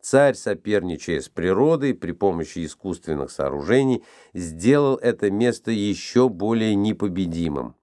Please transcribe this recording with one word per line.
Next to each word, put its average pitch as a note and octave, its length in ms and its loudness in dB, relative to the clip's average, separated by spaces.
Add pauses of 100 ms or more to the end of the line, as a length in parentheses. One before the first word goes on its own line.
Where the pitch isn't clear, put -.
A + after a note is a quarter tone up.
царь, C3+ 340 4
соперничая F2+ 840 -2
с C2 100 -12
природой B2+ 640 2
при E2+ 200 -8
помощи E2+ 520 -2
искусственных D2+ 640 -8
сооружений, F2+ 720 0 (300)
сделал G2+ 640 2
это A2+ 340 0
место A2+ 400 0
ещё G#2+ 600 2
более A2 440 0
непобедимым. E2+ 1080 -2